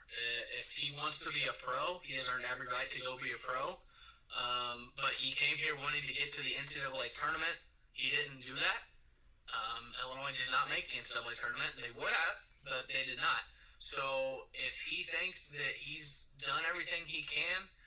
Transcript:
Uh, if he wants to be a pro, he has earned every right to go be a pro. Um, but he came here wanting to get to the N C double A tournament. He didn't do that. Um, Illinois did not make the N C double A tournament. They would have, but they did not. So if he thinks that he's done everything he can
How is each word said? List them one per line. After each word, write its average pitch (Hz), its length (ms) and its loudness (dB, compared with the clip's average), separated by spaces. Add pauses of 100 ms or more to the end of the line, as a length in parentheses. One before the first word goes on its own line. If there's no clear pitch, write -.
Uh, 117 540 -2
if - 100 -10
he - 240 -2
wants 143 240 0
to 165 160 -6
be 123 160 4
a 120 80 -4
pro, 147 460 0
he 139 100 -4
has 131 160 2
earned 123 160 2
every 127 240 -2
right 127 240 0
to 127 60 -4
go 127 180 -2
be 131 160 0
a - 80 -8
pro. 135 320 0 (560)
Um, 123 640 0
but 139 240 2
he 131 160 2
came 147 220 6
here 151 180 2
wanting 143 300 0
to 139 80 0
get 143 240 0
to 147 80 -2
the 127 100 2
N 135 80 -2
C 147 160 -4
double 131 220 0
A 117 100 0
tournament. 151 480 2 (320)
He 131 160 0
didn't 143 380 2
do 131 100 -6
that. 175 320 2 (640)
Um, 117 320 -2 (220)
Illinois 135 260 -2
did 127 220 2
not 143 180 6
make 175 160 2
the 123 140 -4
N - 20 -8
C 120 80 -8
double 117 220 0
A - 20 -4
tournament. 120 400 0
They 120 160 -6
would 123 220 0
have, 170 240 4 (260)
but 131 240 -2
they 135 160 0
did 127 160 -2
not. 123 240 4 (360)
So 135 720 0
if 127 240 -2 (160)
he - 160 0
thinks 165 480 -2
that 143 240 0
he's 147 480 -6 (160)
done 151 240 2
everything 170 400 0
he 156 160 -2
can 175 400 0 (240)